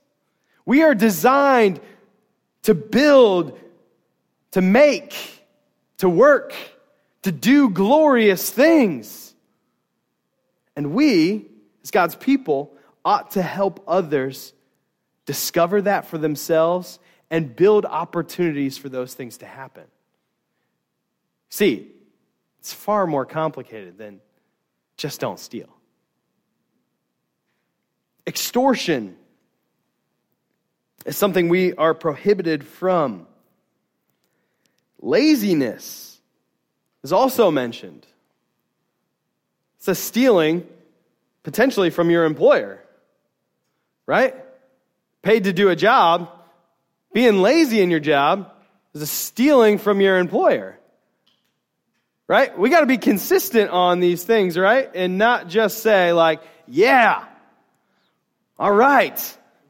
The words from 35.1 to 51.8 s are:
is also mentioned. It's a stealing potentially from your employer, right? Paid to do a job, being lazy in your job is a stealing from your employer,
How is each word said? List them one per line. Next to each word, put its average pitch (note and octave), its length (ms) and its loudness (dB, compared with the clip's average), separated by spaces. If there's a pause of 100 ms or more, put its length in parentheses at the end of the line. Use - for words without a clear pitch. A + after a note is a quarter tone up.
is C#3 100 -12
also A#3 380 2
mentioned. A#2+ 560 -6 (1700)
It's - 100 -8
a F#3 60 0
stealing F3 720 0 (760)
potentially G3 460 0
from E3+ 200 0
your E3+ 140 2
employer, D#3 580 0 (1200)
right? A#3+ 280 0 (880)
Paid G#3 220 2
to G3 80 -2
do F#3+ 180 2
a E3+ 60 0
job, F3+ 520 2 (840)
being G#3+ 280 2
lazy A#3 400 2
in F3+ 100 2
your D#3+ 100 0
job D3+ 520 0 (400)
is D3+ 100 -14
a D3+ 40 -8
stealing A3+ 720 2
from G3+ 220 -2
your F#3+ 180 4
employer, F3+ 600 -2 (1500)